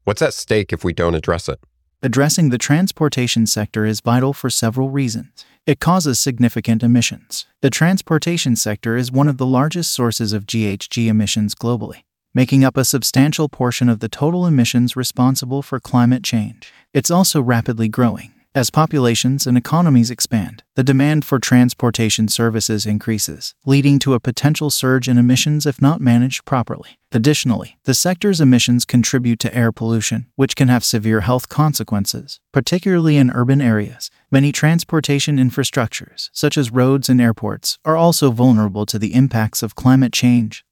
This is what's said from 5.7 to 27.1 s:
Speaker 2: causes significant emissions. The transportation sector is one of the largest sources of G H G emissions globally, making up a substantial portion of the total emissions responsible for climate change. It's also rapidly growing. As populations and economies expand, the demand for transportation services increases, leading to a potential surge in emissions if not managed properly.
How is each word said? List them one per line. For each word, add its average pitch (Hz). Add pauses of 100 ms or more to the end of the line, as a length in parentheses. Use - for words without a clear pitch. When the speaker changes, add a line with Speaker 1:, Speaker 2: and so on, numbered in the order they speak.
Speaker 2:
causes 160
significant 117
emissions. - (140)
The 139
transportation 165
sector 110
is 123
one 135
of 135
the 131
largest 147
sources 113
of 104
G 113
H 101
G 117
emissions 107
globally, 117 (280)
making 131
up 131
a 135
substantial 143
portion 123
of 113
the 113
total 175
emissions 123
responsible 127
for 131
climate 123
change. 113 (220)
It's 139
also 170
rapidly 117
growing. 110 (220)
As 131
populations 139
and 123
economies 131
expand, 107 (140)
the 135
demand 143
for 135
transportation 120
services 110
increases, 104 (120)
leading 139
to 131
a 117
potential 143
surge 131
in 123
emissions 139
if 139
not 156
managed 127
properly. - (140)